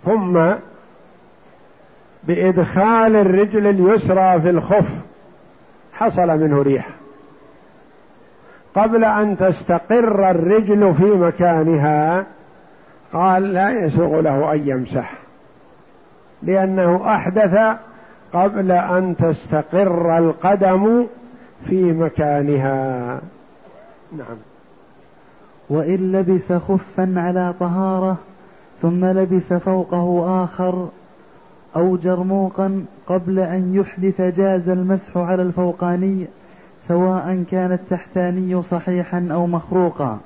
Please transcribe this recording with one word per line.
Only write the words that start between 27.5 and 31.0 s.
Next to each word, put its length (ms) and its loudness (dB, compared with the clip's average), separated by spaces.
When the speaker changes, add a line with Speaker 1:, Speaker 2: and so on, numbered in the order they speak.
Speaker 2:
طهارة 560 -2
ثم 220 0
لبس 480 0
فوقه 920 0
آخر 440 -4